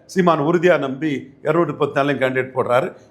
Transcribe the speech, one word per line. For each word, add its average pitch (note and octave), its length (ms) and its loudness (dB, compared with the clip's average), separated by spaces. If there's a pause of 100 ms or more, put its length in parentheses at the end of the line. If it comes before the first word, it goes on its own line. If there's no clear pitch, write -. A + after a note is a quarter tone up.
சீமான் F3 340 2
உறுதியா D#3+ 400 2
நம்பி C#3 320 -4 (320)
இருநூற்று D#3 320 0
பத்து C#3 200 -2
நாளையும் C#3 260 0
கேண்டிடேட் B2+ 340 -2
போடுறாரு. B2 320 0 (240)